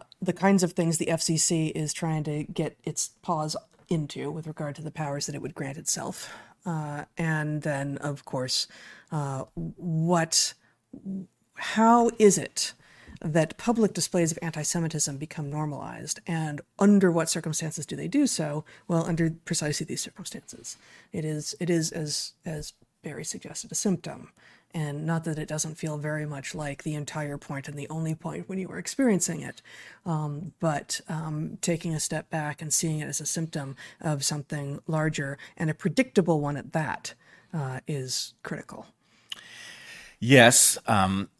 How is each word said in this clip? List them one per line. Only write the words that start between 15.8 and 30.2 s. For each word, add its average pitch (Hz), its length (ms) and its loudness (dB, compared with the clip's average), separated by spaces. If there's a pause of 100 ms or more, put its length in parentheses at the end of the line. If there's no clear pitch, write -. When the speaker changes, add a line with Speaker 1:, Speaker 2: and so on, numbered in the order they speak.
Speaker 1:
and 160 320 -2 (180)
under 196 320 8
what 165 200 2
circumstances 160 560 -4
do 156 100 -8
they 147 140 -4
do 269 180 4
so? 151 380 -2 (240)
Well, 165 160 2
under 165 240 2 (160)
precisely 156 400 -2
these - 160 -6
circumstances. - 760 -12 (380)
It 165 100 -4
is, 151 380 -4
it 170 80 -2
is, 165 240 2
as, 151 400 -6 (120)
as 156 280 -8 (300)
Barry 151 200 -10
suggested, - 480 -10
a 170 40 -6
symptom. 156 580 -4 (400)
And 151 320 -4
not 165 180 0
that 156 160 -4
it 151 80 -6
doesn't 156 280 -4
feel 151 220 -6
very 151 280 -4
much 143 280 -8
like 147 300 -8
the 151 120 -2
entire 147 420 -6
point 139 320 -10
and 147 100 -10
the 143 80 -8
only 160 260 -2
point 160 360 -8
when 190 100 -6
you 185 80 -6
were - 100 -10
experiencing 175 640 2
it, 135 220 -12 (440)
um, 151 540 -2